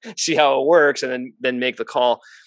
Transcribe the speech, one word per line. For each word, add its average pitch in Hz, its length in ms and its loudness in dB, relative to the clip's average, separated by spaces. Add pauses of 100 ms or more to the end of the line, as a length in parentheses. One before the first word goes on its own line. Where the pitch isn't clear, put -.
<laughs> 220 140 -16
see 160 160 -2
how 139 280 2
it 135 40 -4
works, 147 380 2
and 127 80 -6
then, 127 280 -8
then 127 200 -4
make 127 160 -4
the 113 100 -10
call. 123 360 0 (260)